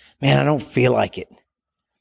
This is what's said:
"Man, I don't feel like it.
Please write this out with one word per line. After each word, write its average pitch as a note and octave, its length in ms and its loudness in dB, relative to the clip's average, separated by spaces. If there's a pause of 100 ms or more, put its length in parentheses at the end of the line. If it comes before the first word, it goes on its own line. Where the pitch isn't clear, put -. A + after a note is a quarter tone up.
(200)
"Man, C#3 160 2
I C#3 80 2
don't D3 160 0
feel B2 320 0
like G#2+ 240 -2
it. - 120 -14 (720)